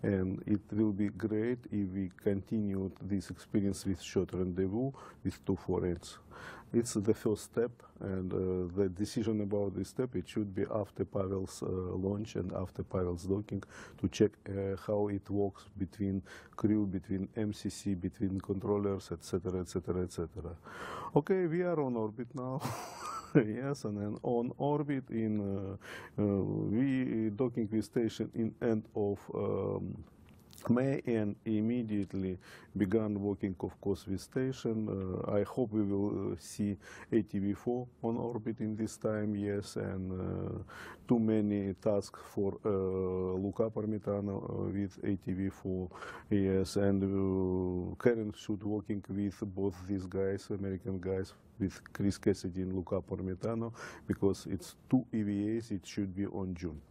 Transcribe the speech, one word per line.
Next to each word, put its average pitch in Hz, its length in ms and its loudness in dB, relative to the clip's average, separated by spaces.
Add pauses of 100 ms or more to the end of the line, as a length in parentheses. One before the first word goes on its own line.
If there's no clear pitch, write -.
And 95 440 2
it 104 140 4 (120)
will 107 200 4
be 101 160 2
great 107 500 0 (120)
if 101 200 0
we 92 200 -2 (120)
continued 98 680 0 (100)
this 98 260 -2
experience 98 560 0
with 95 160 0
short - 320 0
rendezvous 95 600 0 (320)
with - 200 -4
two 98 120 2
foreigners. 90 600 -2 (520)
It's 117 220 2
the 107 220 4
first - 300 0
step, 117 260 0 (280)
and, 95 320 -2
uh, 92 460 0
the 98 140 4
decision 107 500 0
about 101 340 0
this 95 140 -2
step, 127 260 -2
it 90 140 -2
should 104 260 -2
be 101 160 2
after 104 320 -2
Pavel's, 95 600 -2
uh, - 40 -2
launch 95 720 0
and 90 160 -2
after 92 300 -4
Pavel's 87 420 0
docking 98 380 0 (360)
to 92 100 2
check, - 240 6 (140)
uh, 98 300 -2 (100)
how 104 220 2
it 101 220 -2
works 101 340 0 (140)
between 98 440 -2 (340)
crew, 104 300 4
between 95 400 -2 (100)
M 104 180 0
C - 160 -4
C, 101 240 -2
between 95 440 -2
controllers, 98 720 0
et 85 140 -8
cetera, 90 360 -2
et 87 100 -4
cetera, 92 320 0
et 87 100 -4
cetera. 82 420 -6 (600)
Okay, 180 300 4
we 165 160 2
are 175 180 2
on 131 160 0
orbit 110 380 -2
now. 131 320 -4
<laughs> - 40 -4 (640)
Yes, 127 500 4
and 104 140 -2
then 104 240 -2
on 120 360 2
orbit 143 520 0
in, 110 300 2
uh, 98 840 -4
uh, - 20 6
we 107 1040 2
docking 120 420 0
with 107 120 2
station 113 500 0
in 113 260 0
end 110 240 2 (100)
of, 101 240 2 (160)
um, 98 640 0 (720)
May, 127 380 4
and 107 380 2
immediately 107 920 0 (400)
began 104 440 2
working, 101 400 0
of - 200 -6
course, - 280 -2
with 95 120 -2
station. 120 680 -2
Uh, 95 420 -2
I 104 140 4
hope 120 280 0
we 107 100 4
will, 101 500 2
uh, 98 40 -4
see 101 400 -2 (360)
A 113 100 6
T 101 160 -2
V 98 140 2
four 123 340 -2 (160)
on 117 140 0
orbit 117 420 -4
in 107 160 -2
this 107 220 -2
time, 107 400 0
yes, 101 400 -2
and, 95 340 -2
uh, 92 480 -2 (480)
too 120 140 6
many 104 540 4
tasks - 440 0 (160)
for, 98 300 0
uh, 92 720 2
Luca 101 320 0
Parmitano, 101 720 -2
uh, 98 300 -4
with 98 320 -2
A 101 120 2
T - 160 -4
V 95 160 0
four, 92 420 -4 (380)
yes, 95 460 4
and, 101 300 4
uh, 92 960 2
Karen 113 340 4
should 104 280 -4
working 104 440 -2
with 98 300 -2 (160)
both 98 220 0 (100)
these 95 200 -2
guys, 95 440 -2
American 95 480 -2
guys, 95 360 -2 (260)
with 95 200 0 (120)
Chris 101 260 2
Cassidy 92 440 2
and 92 120 -2
Luca 95 260 0
Parmitano, 98 720 -4 (360)
because - 420 2
it's - 240 -6 (160)
two 127 220 6
E 110 100 2
V 104 340 0
As, 117 140 -4
it 98 160 -4
should 98 300 -4
be 98 100 0
on 92 260 -4
June. 85 280 -6 (100)